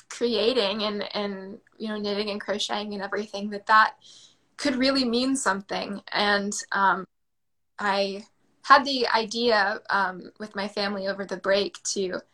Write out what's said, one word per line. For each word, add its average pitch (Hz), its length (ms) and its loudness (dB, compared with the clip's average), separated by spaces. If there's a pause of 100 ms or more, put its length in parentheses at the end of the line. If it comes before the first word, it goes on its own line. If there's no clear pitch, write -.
creating 220 720 0
and, 208 320 -4
and, 202 420 -6 (200)
you 220 100 -8
know, 214 100 -6
knitting 208 320 -2
and 208 120 -6
crocheting 208 520 -4
and 196 80 -8
everything, 202 480 -6
that 202 180 -8
that 220 260 6 (640)
could 277 180 0
really 262 300 2
mean 247 300 0
something. 196 680 -4 (100)
And, 202 420 2 (180)
um, 190 340 2 (720)
I 202 460 -2 (380)
had 269 220 8
the 262 240 0
idea, 220 680 2 (100)
um, 185 500 -2
with 214 160 -12
my 202 120 -4
family 202 400 -4
over 196 180 -4
the 185 120 -6
break 190 460 0
to, - 180 -4
you 185 100 -2
know, - 100 -6 (120)